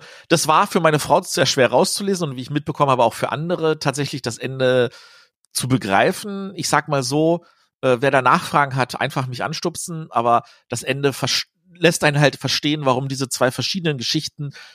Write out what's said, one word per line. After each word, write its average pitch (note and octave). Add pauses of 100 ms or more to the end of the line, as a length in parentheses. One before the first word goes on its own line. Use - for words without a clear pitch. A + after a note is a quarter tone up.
(300)
das D#3
war E3+
für -
meine D#3
Frau D#3
sehr -
schwer C3
rauszulesen F3
und C3
wie B2+
ich A2+
mitbekommen D3
habe, B2
auch A2+
für -
andere D#3+
tatsächlich C3+
das A#2
Ende B2+ (640)
zu -
begreifen. D3+
Ich -
sag D3
mal C#3+
so, D#3+ (360)
äh, B2+
wer C#3
da C3+
Nachfragen C#3
hat, C3+
einfach C3
mich B2
anstupsen, D#3+
aber A#2 (260)
das A#2+
Ende C#3
vers-, - (280)
lässt -
einen D3
halt C#3+
verstehen, D3
warum C3+
diese C3
zwei B2+
verschiedenen D#3+
Geschichten C#3+ (220)